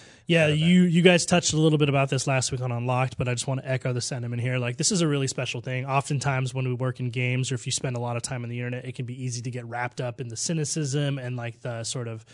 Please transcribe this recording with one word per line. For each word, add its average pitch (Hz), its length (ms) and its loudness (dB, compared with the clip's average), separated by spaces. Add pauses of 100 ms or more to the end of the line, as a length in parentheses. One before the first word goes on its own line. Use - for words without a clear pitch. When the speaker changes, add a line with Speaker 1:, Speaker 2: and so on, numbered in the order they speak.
(280)
Speaker 1:
Yeah, 165 200 6
Speaker 2:
that 151 60 2
event. 156 160 4
Speaker 1:
you, 180 140 10
you 175 180 6
guys 175 240 8
touched 175 260 2
a 151 60 0
little 156 200 6
bit 143 120 2
about 135 200 2
this 135 160 -2
last 131 280 0
week 123 80 -2
on 123 100 -2
Unlocked, 123 460 0
but 123 100 -2
I 123 60 0
just 120 140 -6
wanna 131 180 -2
echo 131 260 -2
the 123 80 -2
sentiment 120 420 -4
here. 127 180 0
Like, 120 180 -4
this 156 160 0
is 175 80 2
a 165 60 2
really 139 200 2
special 127 320 -6
thing. 127 260 -4
Oftentimes 135 680 0
when 131 120 -2
we 127 80 -2
work 127 280 -4
in 127 80 -2
games 127 420 -2
or 131 40 -2
if 117 100 -6
you 131 80 -6
spend 127 240 -4
a - 20 -6
lot 120 160 -4
of 120 60 -6
time 123 220 -8
on 117 60 -8
the 120 100 -8
internet, 123 260 -6
it 127 100 -10
can 131 100 -6
be 123 160 -10
easy 123 200 -6
to 120 100 -6
get 120 140 -8
wrapped 120 340 -6
up 123 220 -6
in 120 80 -10
the 113 80 -10
cynicism 147 800 -2
and, 123 180 -6
like, 117 260 -8
the 117 220 -6
sort 120 240 -6
of 110 160 -10 (100)